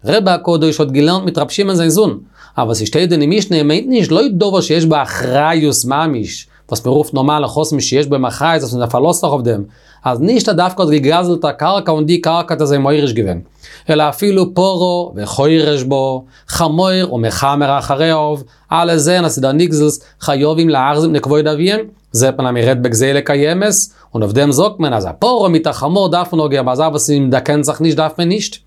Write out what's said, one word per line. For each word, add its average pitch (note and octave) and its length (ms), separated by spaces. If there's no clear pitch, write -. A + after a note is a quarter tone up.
רבי F#3 260
הקדוש D#3+ 500
האט C#3+ 100
געלערנט D#3+ 340
מיט F3 140
רבי D3 160
שמעון G3 220
זיין E3 140
זון. E3+ 280
אבער A#2+ 140
עס A2 80
שטייט E3 340
אין E3 80
די D3 60
משנה, G3 300
ער D#3 60
מיינט D#3+ 260
נישט, A3+ 220
לא F3 180
דבר G3 320
שיש E3 240
בו D#3 180
אחריות C#3+ 840
ממש, C3 640
וואס A2 180
מען B2+ 80
רופט D3+ 200
נארמאל C#3+ 300
נכסים, C#3+ 360
שיש C#3 260
בו C#3 100
אחריות, C#3+ 340
אז B2 140
מען A#2+ 120
פארלאזט D3 320
זיך E3 100
אויף C3 120
דעם. A2 220
אז B2 160
נישט G#3 280
דער G3 80
דווקא F3+ 280
געגאזלטער D#3+ 680
קרקע F#3 400
און D3+ 140
די E3+ 140
קרקע, E3 340
דאס D3 180
ער C#3+ 60
מוריש C#3+ 340
געווען. G2 280
אלא D3+ 180
אפילו F#3 460
פרה F3+ 640
וחורש D3 680
בו, C3 420
חמור F#3 640
ומחמר C#3 680
אחריו, D3+ 600
אלע E3+ 240
זענען, F3 280
אז C#3+ 140
דער C3+ 140
ניגזלס, D3+ 480
חייבים D3+ 480
להחזיר D3 480
את C#3 60
כבוד D3+ 240
אביהם, F3 340
זעט C3 260
מען, C3 80
אז B2 80
מען A#2+ 100
רעדט B2+ 160
בגזלה B2+ 400
קיימת, D#3 540
און A2+ 80
אויף G#2 120
דעם C#3+ 180
זאגט F#3 260
מען, D3+ 140
אז G#2 140
א E2+ 120
פרה A3 300
מיט D#3+ 180
א D3 60
חמור F3 360
דארף F3 240
מען D#3+ 100
נאך D3 100
געבן, B2+ 200
אז B2+ 80
וואס D3+ 300
אים C#3 200
דא B2+ 100
קען D3 220
זיך D3+ 180
נישט, D#3+ 160
דארף D#3 220
מען E3+ 100
נישט. - 380